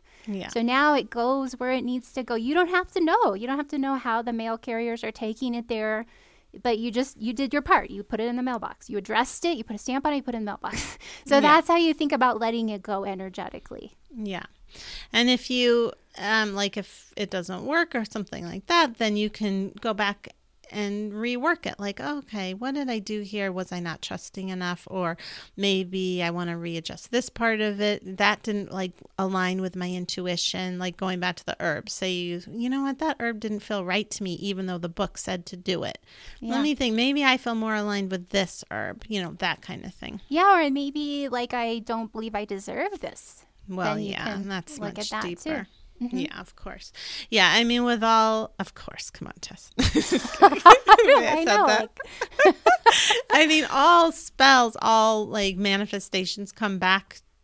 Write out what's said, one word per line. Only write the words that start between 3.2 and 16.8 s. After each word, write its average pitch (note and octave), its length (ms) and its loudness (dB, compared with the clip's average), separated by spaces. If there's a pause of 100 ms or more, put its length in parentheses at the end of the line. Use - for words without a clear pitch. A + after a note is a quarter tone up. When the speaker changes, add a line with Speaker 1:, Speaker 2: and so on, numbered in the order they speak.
Speaker 2:
You G#3 120 -6
don't C4+ 100 -2
have C#4+ 120 -4
to D4+ 80 -4
know C4+ 180 0
how B3 280 -2
the A#3 100 -4
mail A3+ 240 -4
carriers A#3 460 -4
are A3 80 -6
taking A#3 420 -6
it A#3 140 -6
there, A3 380 -2 (580)
but A#3 160 2
you A#3 100 -4
just, A#3+ 320 -2
you A3 100 -4
did B3 220 -2
your D4 80 2
part. D#4+ 300 2
You G3 120 -10
put A3 160 -6
it A3+ 80 -2
in A#3+ 100 -4
the B3+ 40 -4
mailbox. B3 480 -6
You G#3 80 -6
addressed G#3+ 480 0
it, E4+ 100 2
you A3+ 80 -8
put G#3+ 120 -8
a G#3 40 -10
stamp C4+ 280 -4
on D4+ 60 2
it, C#4+ 40 -2
you C4+ 60 -4
put A#3+ 100 -6
it A#3 60 -6
in G#3+ 60 -4
the G#3 60 -6
mailbox. - 460 -8 (140)
<laughs> - 160 -20
So C#4+ 80 4
Speaker 1:
Yeah. C#4 60 8
Speaker 2:
that's D4 260 6
how E4+ 100 4
you E4 160 4
think D4 180 -2
about B3 280 2
letting A3+ 300 -2
it G#3 120 -8
go G3 240 -4
energetically. - 880 -12 (180)
Speaker 1:
Yeah. G#3 360 -8 (640)
And A#3+ 160 4
if B3 220 0
you, A#3+ 400 2 (260)
um, G#3+ 380 0
like, G3+ 200 -2
if - 400 -12